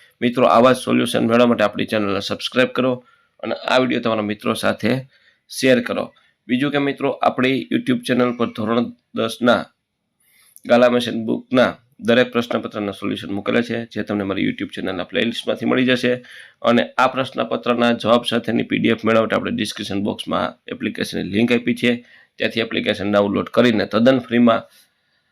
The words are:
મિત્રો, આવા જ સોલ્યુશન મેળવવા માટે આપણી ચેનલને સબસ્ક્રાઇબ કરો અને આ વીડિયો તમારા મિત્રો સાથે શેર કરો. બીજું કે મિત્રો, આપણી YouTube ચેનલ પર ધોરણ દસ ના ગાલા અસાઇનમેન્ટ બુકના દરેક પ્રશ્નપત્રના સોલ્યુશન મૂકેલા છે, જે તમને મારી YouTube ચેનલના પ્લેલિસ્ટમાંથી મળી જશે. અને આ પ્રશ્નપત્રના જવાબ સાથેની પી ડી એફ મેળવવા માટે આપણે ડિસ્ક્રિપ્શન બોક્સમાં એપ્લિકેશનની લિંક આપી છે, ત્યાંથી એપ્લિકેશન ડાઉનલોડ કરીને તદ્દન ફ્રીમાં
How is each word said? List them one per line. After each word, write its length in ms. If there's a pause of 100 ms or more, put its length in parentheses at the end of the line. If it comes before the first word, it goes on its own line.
(220)
મિત્રો, 260
આવા 260
જ 40
સોલ્યુશન 500
મેળવવા 240
માટે 140
આપણી 260
ચેનલને 300
સબસ્ક્રાઇબ 560
કરો 140 (520)
અને 120 (160)
આ 80
વીડિયો 260
તમારા 260
મિત્રો 220
સાથે 380 (600)
શેર 300
કરો. 220 (440)
બીજું 240
કે 80
મિત્રો, 300 (180)
આપણી 300 (140)
YouTube 360
ચેનલ 300
પર 200
ધોરણ 280 (300)
દસ 260
ના 200 (1040)
ગાલા 240
અસાઇનમેન્ટ 360
બુકના 460 (360)
દરેક 260
પ્રશ્નપત્રના 580
સોલ્યુશન 420
મૂકેલા 280
છે, 160 (160)
જે 100
તમને 200
મારી 240
YouTube 280
ચેનલના 280
પ્લેલિસ્ટમાંથી 680
મળી 200
જશે. 240 (480)
અને 220 (140)
આ 100
પ્રશ્નપત્રના 840 (100)
જવાબ 240
સાથેની 380
પી 160
ડી 160
એફ 100
મેળવવા 160
માટે 140
આપણે 160
ડિસ્ક્રિપ્શન 520
બોક્સમાં 440 (200)
એપ્લિકેશનની 680
લિંક 180
આપી 300
છે, 100 (460)
ત્યાંથી 280
એપ્લિકેશન 460
ડાઉનલોડ 380
કરીને 360
તદ્દન 340
ફ્રીમાં 420 (720)